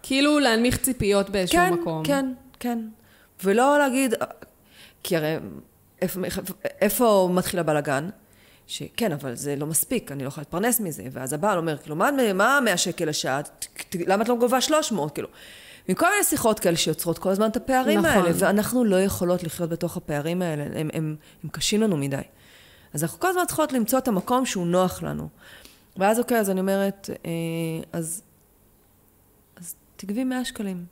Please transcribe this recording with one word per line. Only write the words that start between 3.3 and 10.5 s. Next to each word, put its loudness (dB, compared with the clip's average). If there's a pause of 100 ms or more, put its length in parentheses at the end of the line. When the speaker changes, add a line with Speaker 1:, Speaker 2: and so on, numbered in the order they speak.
Speaker 2:
ולא 4
להגיד... 2 (920)
כי 0
הרי 0 (680)
איפה, -4 (600)
איפה 4
מתחיל 0
הבלגן? 0 (580)
שכן, -4
אבל -6
זה -4
לא -4
מספיק, -4
אני -8
לא -6
יכולה -10
להתפרנס -2